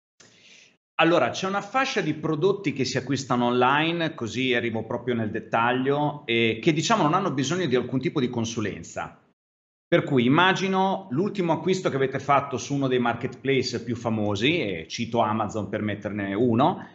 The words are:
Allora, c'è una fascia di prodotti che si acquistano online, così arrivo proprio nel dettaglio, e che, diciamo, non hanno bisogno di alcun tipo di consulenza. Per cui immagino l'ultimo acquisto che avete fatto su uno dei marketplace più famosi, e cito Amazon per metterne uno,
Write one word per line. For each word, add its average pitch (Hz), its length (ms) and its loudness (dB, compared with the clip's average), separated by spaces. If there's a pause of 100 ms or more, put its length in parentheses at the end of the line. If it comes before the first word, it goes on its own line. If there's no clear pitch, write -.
(960)
Allora, 160 340 4
c'è 185 180 -6
una 190 140 -2
fascia 262 400 -2
di 151 140 -4
prodotti 160 580 -2
che 135 100 -2
si 127 140 -2
acquistano 123 480 0
online, 147 720 2
così 120 400 -2
arrivo 113 300 -2
proprio 120 280 -4
nel 113 160 -2
dettaglio, 131 960 0
e 117 360 2
che, 170 120 4
diciamo, 170 300 2
non 151 100 2
hanno 185 180 0
bisogno 143 360 -2
di 123 80 2
alcun 127 240 0
tipo 156 200 -2
di 123 100 0
consulenza. 92 920 -6 (680)
Per 170 160 4
cui 127 220 2
immagino 190 840 2
l'ultimo 170 420 0
acquisto 180 360 0
che 135 80 -2
avete 135 220 0
fatto 139 380 2
su - 160 -6
uno 139 140 0
dei 127 120 2
marketplace 120 840 -2
più 120 120 -4
famosi, 110 640 0
e 95 280 -6
cito 117 320 -2
Amazon 107 500 -2
per 101 120 -4
metterne 101 520 -4
uno, 123 600 2